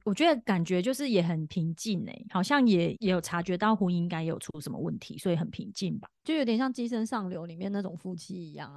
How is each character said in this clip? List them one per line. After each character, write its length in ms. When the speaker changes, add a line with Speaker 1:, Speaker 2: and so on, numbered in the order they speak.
Speaker 1:
我 80
觉 140
得 160
感 200
觉 200
就 100
是 160
也 140
很 240
平 300
静 280
欸， 260
好 120
像 240
也， 320
也 100
有 120
察 200
觉 160
到 200
婚 100
姻 100
应 120
该 160
有 160
出 200
什 100
么 60
问 220
题， 180
所 140
以 60
很 120
平 240
静 280
吧。 80
Speaker 2:
就 100
有 100
点 140
像 160
《寄 140
生 180
上 240
流》 160
里 80
面 160
那 100
种 160
夫 200
妻 180
一 200
样 220